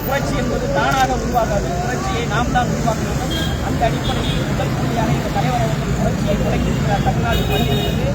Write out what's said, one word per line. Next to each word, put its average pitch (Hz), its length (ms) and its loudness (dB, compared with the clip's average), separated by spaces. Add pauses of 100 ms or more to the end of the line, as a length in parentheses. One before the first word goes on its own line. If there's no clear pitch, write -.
புரட்சி 269 380 -2
என்பது 254 240 -2 (100)
தானாக 269 340 2 (120)
உருவாகாது, - 460 0 (120)
புரட்சியை 359 520 -2
நாம் 240 220 0
தான் 247 200 2
உருவாக்க 220 340 0
வேண்டும். - 260 -2 (340)
அந்த 127 200 0
அடிப்படையில் - 640 0
முதல் - 260 0
புள்ளியாக - 420 0
இந்த - 180 -2
தலைவர் 233 300 0
அவர்கள் - 340 0
புரட்சியை - 440 0
தொடங்கியிருக்கிறார் - 640 2
தமிழ்நாடு - 420 2
மண்ணிலிருந்து. - 640 2